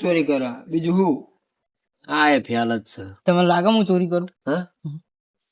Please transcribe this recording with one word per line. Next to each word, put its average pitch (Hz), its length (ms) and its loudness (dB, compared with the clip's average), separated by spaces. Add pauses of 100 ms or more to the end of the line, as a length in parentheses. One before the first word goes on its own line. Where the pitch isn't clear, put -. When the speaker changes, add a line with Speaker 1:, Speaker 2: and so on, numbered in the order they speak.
Speaker 1:
ચોરી 170 260 2
કરે, 131 220 -2 (200)
બીજું 165 280 -2
શું? 165 180 2 (920)
Speaker 2:
હા, 151 260 2
એ 135 120 4
ફેલ 117 320 -2
જ 107 120 -12
છે. - 140 -14 (200)
Speaker 3:
તમને 180 180 2 (100)
લાગે 175 220 2
હું 220 160 2
ચોરી 180 220 0
કરું? 175 160 -2 (200)
Speaker 2:
હા? 165 140 0 (880)